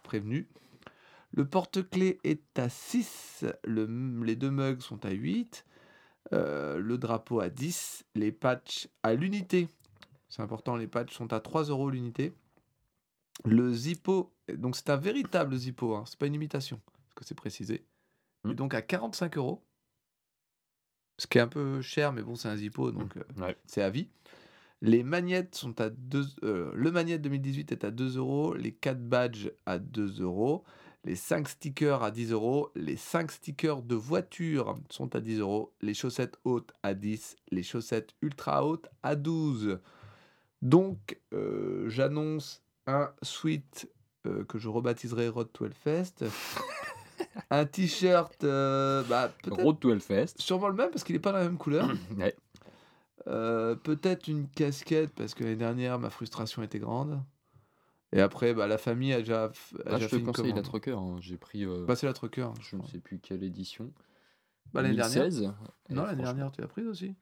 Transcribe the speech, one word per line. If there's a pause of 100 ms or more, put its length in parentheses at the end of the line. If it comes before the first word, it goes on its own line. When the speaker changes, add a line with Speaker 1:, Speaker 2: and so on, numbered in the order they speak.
Speaker 1:
prévenu. (840)
Le
porte-clés
est
à
six. (200)
Le,
les
deux
mugs
sont
à
huit. (680)
Euh,
le
drapeau
à
dix.
Les
patchs (140)
à
l'unité. (640)
C'est
important,
les
patchs
sont
à
trois
euros
l'unité. (1120)
Le
Zippo, (220)
donc
c'est
un
véritable
Zippo,
hein,
c'est
pas
une
imitation, (220)
parce
que
c'est
précisé. (580)
Il
est
Speaker 2:
Hmm.
Speaker 1:
donc
à
quarante-cinq
euros. (1600)
Ce
qui
est
un
peu
cher,
mais
bon,
c'est
un
Zippo,
donc,
Speaker 2:
Hmm. (180)
Speaker 1:
euh,
Speaker 2:
Ouais.
Speaker 1:
c'est
à
vie. (720)
Les
magnettes
sont
à
deux, (180)
euh,
le
magnète
deux
mille
dix-huit
est
à
deux
euros,
les
quatre
badges (140)
à
deux
euros, (400)
les
cinq
stickers
à
dix
euros,
les
cinq
stickers
de
voiture (120)
sont
à
dix
euros,
les
chaussettes
hautes (100)
à
dix, (160)
les
chaussettes
ultra
hautes (160)
à
douze. (840)
Donc, (140)
euh,
j'annonce (240)
un (100)
sweat, (360)
euh,
que
je
rebaptiserai
Road
to
Hellfest.
Speaker 2:
<laughs>
Speaker 1:
Un
t-shirt,
euh,
bah, (120)
peut-être
Speaker 2:
Road
to
Hellfest.
Speaker 1:
sûrement
le
même,
parce
qu'il
est
pas
dans
la
même
couleur.
Speaker 2:
<clears throat>
Ouais. (920)
Speaker 1:
Euh,
peut-être
une
casquette,
parce
que
l'année
dernière,
ma
frustration
était
grande. (920)
Et
après,
bah,
la
famille
a
déjà
f-,
a
Speaker 2:
Ah,
Speaker 1:
déjà
Speaker 2:
je
te
Speaker 1:
fait
une
Speaker 2:
conseille
la
Speaker 1:
commande.
Speaker 2:
Trucker,
hein.
J'ai
pris,
euh,
Speaker 1:
Bah,
c'est
la
Trucker, (140)
je
Speaker 2:
je
ne
Speaker 1:
crois.
Speaker 2:
sais
plus
quelle
édition. (800)
Speaker 1:
Bah,
l'année
dernière.
Speaker 2:
deux
mille
seize,
Speaker 1:
Non,
Speaker 2:
et (360)
Speaker 1:
l'année
Speaker 2:
franchement
Speaker 1:
dernière,
tu
l'as
prise
aussi.